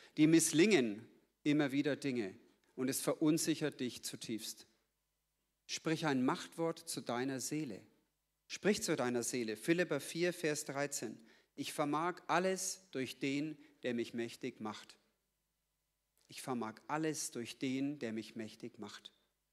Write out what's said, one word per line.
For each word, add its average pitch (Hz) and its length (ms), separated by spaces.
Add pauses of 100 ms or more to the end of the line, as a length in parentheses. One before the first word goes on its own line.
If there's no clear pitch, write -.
(160)
Die 151 100
misslingen 156 800 (360)
immer 147 300
wieder 143 220
Dinge 123 400 (400)
und 131 140
es 135 140
verunsichert 156 760
dich 127 220
zutiefst. - 640 (1000)
Sprich 160 400
ein 131 180
Machtwort 165 540
zu - 240
deiner 131 380
Seele. 147 420 (680)
Sprich 208 340
zu 160 140
deiner 123 280
Seele. 110 320
Philipper 165 440
vier, 170 320
Vers 151 320
dreizehn. 143 540 (380)
„Ich - 160
vermag 156 560
alles 185 640
durch 131 260
den, 147 400 (240)
der 123 100
mich 117 220
mächtig 117 460
macht.“ - 360 (1300)
Ich - 140
vermag 113 340 (100)
alles 156 460
durch 120 260
den, 139 400
der 117 140
mich 110 240
mächtig 110 420
macht. - 340 (400)